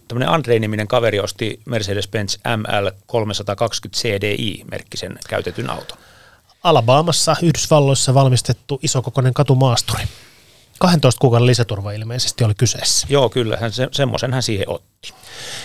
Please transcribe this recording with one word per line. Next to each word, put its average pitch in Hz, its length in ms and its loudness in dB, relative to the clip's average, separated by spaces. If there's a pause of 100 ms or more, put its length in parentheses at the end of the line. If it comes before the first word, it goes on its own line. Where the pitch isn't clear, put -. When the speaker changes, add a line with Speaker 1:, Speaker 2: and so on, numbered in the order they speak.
Speaker 1:
tämmönen 120 220 -4
Andrei-niminen 110 580 0
kaveri 113 320 0
osti 104 400 -6 (100)
Mercedes-Benz 104 680 -4 (200)
M 110 40 -4 (240)
L 95 40 -4 (160)
kolmesataakaksikymmentä 104 920 -4
C 101 240 -2
D 104 180 0
I-merkkisen - 800 -10 (100)
käytetyn 101 400 -6
auton. - 280 -10 (680)
Speaker 2:
Alabamassa, 147 760 4
Yhdysvalloissa 143 720 4
valmistettu 131 680 2
isokokoinen 127 500 0
katumaasturi. 131 720 2 (760)
Kahdentoista 151 400 4
kuukauden 120 280 4
lisäturva 107 440 0
ilmeisesti 110 520 -4
oli 107 120 4
kyseessä. - 540 0
Speaker 1:
Joo, 135 200 4
kyllä, 113 320 -2
hän 117 100 -4
se-, 123 200 -4
semmoisen 131 420 -2
hän 127 100 -2
siihen 101 260 -2
otti. - 440 -12 (520)